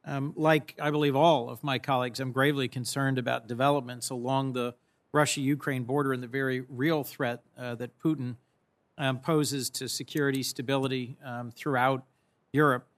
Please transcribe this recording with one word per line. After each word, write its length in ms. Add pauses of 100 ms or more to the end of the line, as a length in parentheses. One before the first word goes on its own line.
Um, 320
like, 460
I 80
believe, 260
all 340
of 140
my 140
colleagues, 420
I'm 120
gravely 360
concerned 520
about 280
developments 600
along 440
the 200 (380)
Russia-Ukraine 720
border 300
and 100
the 40
very 340
real 420
threat, 400 (140)
uh, 180
that 240
Putin, 360 (640)
um, 220
poses 520
to 160
security, 540
stability, 840
um, 280
throughout 520 (480)
Europe. 360 (100)